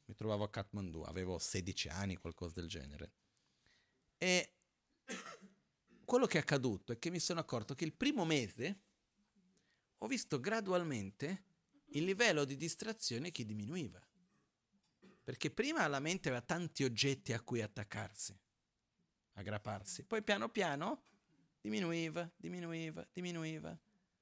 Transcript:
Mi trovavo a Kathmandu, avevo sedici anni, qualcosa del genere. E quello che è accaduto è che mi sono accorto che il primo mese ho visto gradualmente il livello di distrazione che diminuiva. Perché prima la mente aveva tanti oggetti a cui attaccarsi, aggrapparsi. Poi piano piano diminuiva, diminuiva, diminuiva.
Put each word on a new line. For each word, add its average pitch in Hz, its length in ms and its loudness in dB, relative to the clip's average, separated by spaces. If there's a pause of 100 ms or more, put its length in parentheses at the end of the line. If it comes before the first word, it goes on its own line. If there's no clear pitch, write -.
Mi 104 80 -12
trovavo 107 300 -2
a 101 80 0
Kathmandu, 95 500 -6
avevo 90 380 -2
sedici - 500 -2
anni, 95 280 -2
qualcosa 82 420 -8
del 85 100 -4
genere. 73 440 -10 (1080)
E 180 380 4 (1500)
quello - 220 6
che 180 100 4
è 151 40 6
accaduto 127 500 2
è 117 80 -6
che 170 100 -2
mi 175 100 0
sono 170 200 0
accorto 131 340 -4
che 160 120 -2
il 156 80 -2
primo 254 320 2
mese 147 560 2 (1160)
ho - 80 -4
visto 220 340 0
gradualmente 175 1080 0 (480)
il 151 100 2
livello 185 420 6
di 135 120 -2
distrazione 123 720 -2
che - 120 -4
diminuiva. 107 560 -4 (1200)
Perché 143 260 0
prima 269 380 2
la 143 120 2
mente 160 300 2
aveva 120 140 2
tanti 160 400 0
oggetti 131 500 2
a 110 80 0
cui 117 220 -2
attaccarsi, 104 760 -6 (920)
aggrapparsi. 101 680 -6
Poi 220 180 -2
piano 214 280 2
piano 180 560 0 (560)
diminuiva, 170 760 -2
diminuiva, 165 800 -6
diminuiva. 165 640 -4 (420)